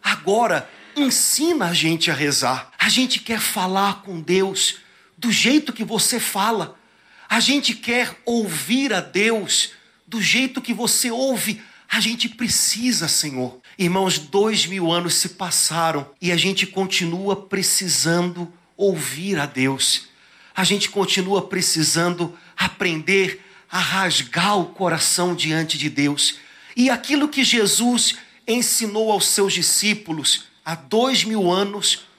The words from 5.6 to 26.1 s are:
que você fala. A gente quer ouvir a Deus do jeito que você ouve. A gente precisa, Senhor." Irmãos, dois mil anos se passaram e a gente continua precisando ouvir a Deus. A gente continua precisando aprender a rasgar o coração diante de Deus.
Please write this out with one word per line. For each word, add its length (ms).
que 100
você 360
fala. 580
A 100
gente 340
quer 520
ouvir 680
a 80
Deus 680
do 140
jeito 400
que 120
você 380
ouve. 500
A 100
gente 280
precisa, 800
Senhor." 520
Irmãos, 400
dois 480
mil 260
anos 240
se 140
passaram 800
e 100
a 60
gente 280
continua 720
precisando 1160
ouvir 640
a 60
Deus. 640
A 80
gente 260
continua 580
precisando 920
aprender 840
a 80
rasgar 800
o 100
coração 680
diante 440
de 120
Deus. 460